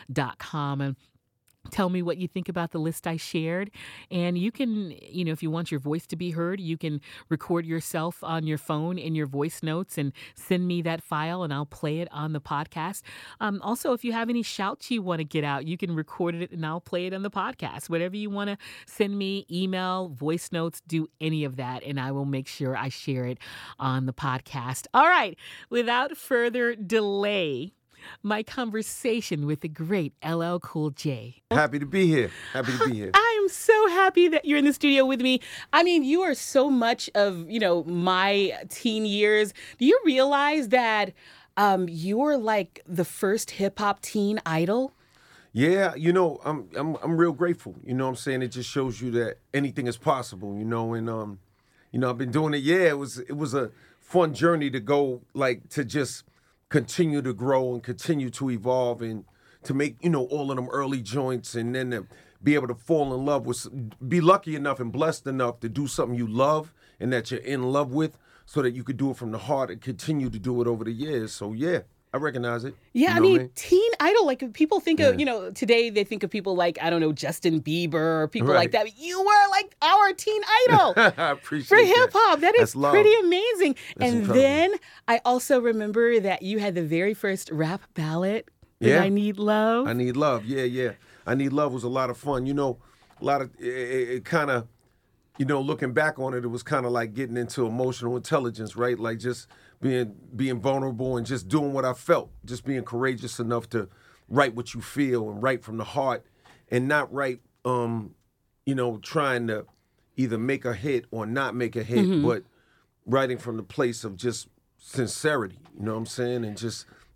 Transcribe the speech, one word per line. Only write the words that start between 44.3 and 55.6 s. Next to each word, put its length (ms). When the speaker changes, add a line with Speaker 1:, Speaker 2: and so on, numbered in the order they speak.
Speaker 1:
idol? 500
Speaker 2:
Yeah, 420
you 180
know, 320
I'm, 300
I'm, 300
I'm 120
real 160
grateful. 520
You 100
know 120
what 40
I'm 60
saying? 260
It 60
just 200
shows 320
you 120
that 260
anything 320
is 100
possible, 600
you 60
know? 300
And, 140
um, 300
you 80
know, 100
I've 80
been 140
doing 200
it. 120
Yeah, 240
it 100
was, 220
it 160
was 180
a 160
fun 340
journey 360
to 100
go, 420
like, 340